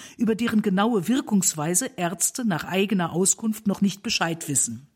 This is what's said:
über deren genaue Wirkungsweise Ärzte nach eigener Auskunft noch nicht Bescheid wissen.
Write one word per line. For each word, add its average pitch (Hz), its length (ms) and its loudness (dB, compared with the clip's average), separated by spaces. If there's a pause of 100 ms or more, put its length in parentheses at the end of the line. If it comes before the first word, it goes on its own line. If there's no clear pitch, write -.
(180)
über 220 180 2
deren 220 260 0
genaue 208 460 2
Wirkungsweise 202 800 0 (100)
Ärzte 180 480 -2
nach 185 220 0
eigener 190 480 0
Auskunft 202 540 0
noch 190 120 0
nicht 196 240 0
Bescheid 170 460 -2
wissen. 131 460 -2